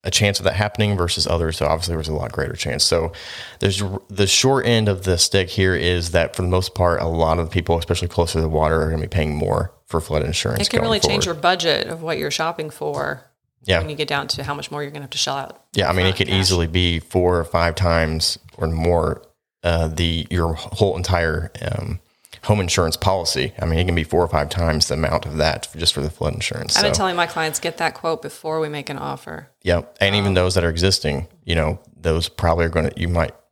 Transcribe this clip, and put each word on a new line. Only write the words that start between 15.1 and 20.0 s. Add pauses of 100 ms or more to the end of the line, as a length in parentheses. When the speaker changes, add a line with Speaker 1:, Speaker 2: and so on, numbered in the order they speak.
Speaker 2:
to
shell
out (120)
Speaker 1:
Yeah,
I
mean,
it
Speaker 2:
upfront
Speaker 1:
could
Speaker 2:
cash.
Speaker 1:
easily
be
four
or
five
times (200)
or
more, (420)
uh,
the,